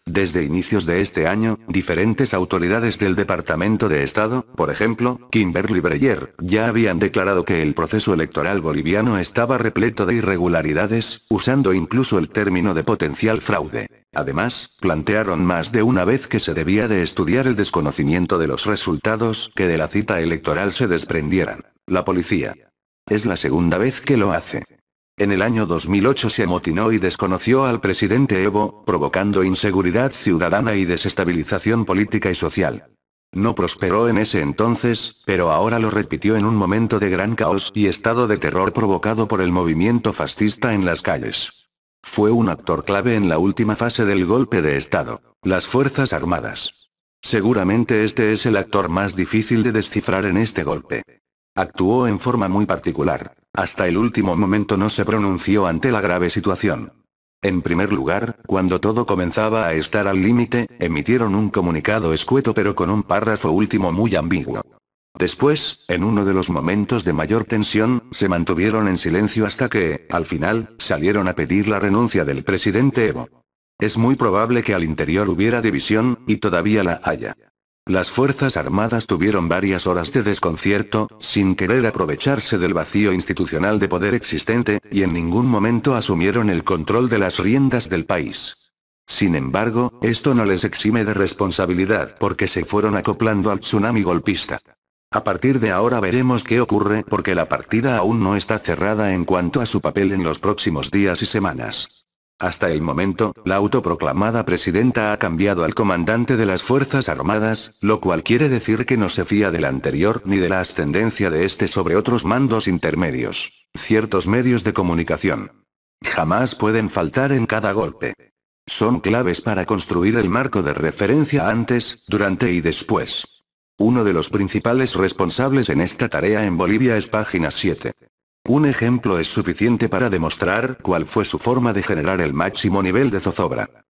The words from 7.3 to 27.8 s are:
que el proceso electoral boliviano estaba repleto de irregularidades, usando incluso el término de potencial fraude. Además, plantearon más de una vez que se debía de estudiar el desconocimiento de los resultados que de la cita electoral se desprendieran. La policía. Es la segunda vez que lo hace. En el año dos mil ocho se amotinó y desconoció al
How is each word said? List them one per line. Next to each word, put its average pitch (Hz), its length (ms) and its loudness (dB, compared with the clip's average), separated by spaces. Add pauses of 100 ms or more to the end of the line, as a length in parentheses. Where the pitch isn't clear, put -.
que 85 180 0
el 76 120 0
proceso 98 400 0
electoral 80 460 -2
boliviano 82 580 0
estaba 117 400 0
repleto 110 480 0
de 90 80 2
irregularidades, 90 1120 0
usando 123 440 2
incluso 101 460 0
el 80 120 -2
término 98 440 0
de 80 80 -2
potencial 107 600 0
fraude. 80 440 -2 (260)
Además, 73 680 -4
plantearon 90 640 0
más 87 260 0
de 113 140 2
una 110 200 4
vez 131 220 0
que 110 140 0
se - 120 -2
debía 92 360 0
de 98 160 2
estudiar 95 420 0
el 127 80 2
desconocimiento 85 840 0
de 80 100 0
los 65 180 -4
resultados 107 880 -2
que 95 140 0
de 82 100 2
la 78 80 0
cita 101 340 -2
electoral 82 520 -2
se 127 160 0
desprendieran. 82 760 0 (220)
La 90 180 0
policía. 85 680 -4 (360)
Es 208 160 2
la 98 120 0
segunda 85 420 2
vez 127 220 0
que 139 160 2
lo 101 160 2
hace. 85 320 -6 (520)
En 101 160 2
el 95 100 2
año 110 240 0
dos 82 200 0
mil 101 200 2
ocho 131 240 0
se 113 140 -2
amotinó 90 480 0
y 110 60 2
desconoció 95 680 0
al 117 160 -2